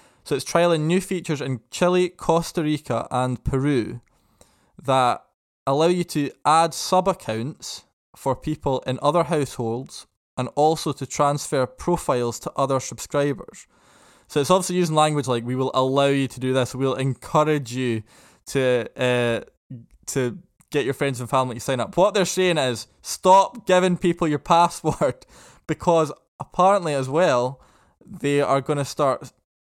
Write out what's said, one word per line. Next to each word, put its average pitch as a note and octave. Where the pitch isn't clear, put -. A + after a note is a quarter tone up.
So D3
it's A#2+
trialling E3+
new E3+
features D#3+
in C3
Chile, F3+
Costa E3
Rica, D3+
and B2+
Peru C3+
that B2+
allow D3
you F3+
to C#3+
add D#3+
sub-accounts D#3
for C3
people C#3+
in B2+
other D#3
households C3+
and B2+
also D#3
to C3+
transfer C#3+
profiles B2
to -
other C3+
subscribers. -
So -
it's C#3
obviously F3+
using D#3+
language D3+
like, A#2+
"We B2
will C3
allow C3
you C#3
to -
do B2+
this, B2+
we'll C3
encourage C3+
you A#2+
to, B2+
uh, B2
to B2
get C#3
your C3
friends C3+
and A#2+
family B2+
to A#2+
sign B2+
up." G2+
What F#3+
they're G3
saying F3+
is, B2+
"Stop -
giving F3+
people E3+
your D3
<laughs> -
password," D#3+
because D#3+
apparently F3+
as C3+
well, C3+
they C#3+
are C#3
gonna C#3+
start -